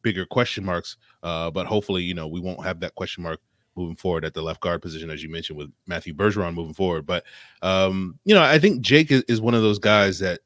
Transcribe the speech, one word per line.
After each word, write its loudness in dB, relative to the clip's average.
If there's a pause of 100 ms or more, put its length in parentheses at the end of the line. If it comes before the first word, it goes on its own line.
bigger -4
question -4
marks. -6 (260)
Uh, -6
but -6
hopefully, -2
you -6
know, -8
we -8
won't -8
have -6
that -8
question -10
mark -8 (380)
moving -8
forward -4
at -8
the -8
left -8
guard -4
position, -12
as -12
you -14
mentioned, -12
with -14 (160)
Matthew -8
Bergeron 0
moving -8
forward. -2
But, -4 (380)
um, 0
you 6
know, 8
I 6
think 4
Jake 4
is, 6
is 2
one 2
of 4
those 4
guys 4
that -2